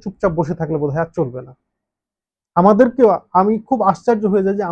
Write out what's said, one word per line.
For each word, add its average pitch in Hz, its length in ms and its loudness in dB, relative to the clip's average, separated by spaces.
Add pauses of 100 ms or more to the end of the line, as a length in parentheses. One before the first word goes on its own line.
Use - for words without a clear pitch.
চুপচাপ 196 360 -4
বসে 165 200 -4
থাকলে 156 220 -4
বোধহয় 147 240 -4
আর 165 120 -10
চলবে 127 300 -6
না। 131 60 -20 (1040)
আমাদেরকেও, 214 540 4 (300)
আমি 202 140 2 (140)
খুব 254 120 -2 (120)
আশ্চর্য 214 400 -2
হয়ে 196 140 0
যাই 196 140 -2
যে 202 120 -4